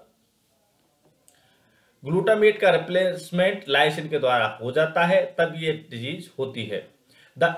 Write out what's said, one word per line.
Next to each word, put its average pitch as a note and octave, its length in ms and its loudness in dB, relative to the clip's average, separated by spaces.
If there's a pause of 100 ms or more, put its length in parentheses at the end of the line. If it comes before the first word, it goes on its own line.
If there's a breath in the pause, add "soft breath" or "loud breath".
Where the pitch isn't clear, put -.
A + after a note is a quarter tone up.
(2000 soft breath)
glutamate G#3 560 2
का G3 100 4
replacement F3+ 1000 0
lysine D3+ 400 0
के D3+ 100 -2
द्वारा B2 280 2 (140)
हो A#2+ 100 -6
जाता D#3+ 340 0
है, F#3 160 4 (180)
तब D#3+ 180 0
ये D#3+ 140 -2 (180)
disease C#3 400 -10 (100)
होती A#2+ 260 -8
है। G2+ 160 -8 (560 soft breath)
The E3+ 200 2